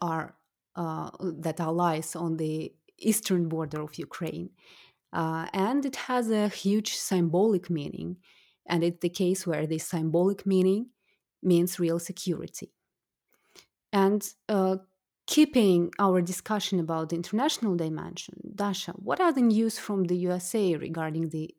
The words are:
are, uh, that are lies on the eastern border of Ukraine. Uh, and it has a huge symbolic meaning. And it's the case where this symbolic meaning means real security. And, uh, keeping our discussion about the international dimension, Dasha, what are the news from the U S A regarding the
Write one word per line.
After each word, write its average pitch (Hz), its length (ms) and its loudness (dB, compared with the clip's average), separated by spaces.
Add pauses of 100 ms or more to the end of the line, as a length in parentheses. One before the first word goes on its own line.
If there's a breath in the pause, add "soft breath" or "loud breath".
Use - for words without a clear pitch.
are, 160 340 -4 (420)
uh, 160 340 -6 (280)
that 160 220 -4
are 165 120 0
lies 165 440 0
on 160 200 -2
the 156 360 -4 (260)
eastern 185 500 0
border 156 320 -4
of 151 180 -10
Ukraine. 165 520 -8 (640 loud breath)
Uh, 160 400 -4
and 247 320 0
it 269 120 -4 (140)
has 240 200 0
a 214 180 2
huge 208 460 0
symbolic 180 760 2
meaning. 165 460 -6 (500 soft breath)
And 170 160 0
it's 175 180 0
the 180 80 0
case 185 380 0
where 156 200 0
this 160 200 -4
symbolic 175 580 2
meaning 190 460 2 (520)
means 175 380 4
real 170 180 2
security. - 760 -6 (1200 soft breath)
And, 202 360 2 (200)
uh, 190 300 2 (480)
keeping 208 760 4
our 185 200 4
discussion 185 600 -2
about 160 280 -2
the 170 80 -2
international 214 600 0
dimension, 160 580 -6 (200)
Dasha, 202 380 -4
what 233 280 -4
are 349 120 4
the 262 100 2
news 226 360 4
from 196 260 0
the 180 120 2 (120)
U 180 40 0
S 180 220 -4
A 190 220 2
regarding 160 520 -4
the 156 300 -6